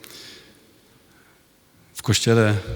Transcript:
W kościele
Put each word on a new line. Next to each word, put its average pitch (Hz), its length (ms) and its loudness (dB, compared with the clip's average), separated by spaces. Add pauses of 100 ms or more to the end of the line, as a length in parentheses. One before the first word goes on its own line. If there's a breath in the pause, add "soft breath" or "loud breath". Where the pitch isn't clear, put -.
(1900 loud breath)
W - 80 -16
kościele 107 560 2 (180)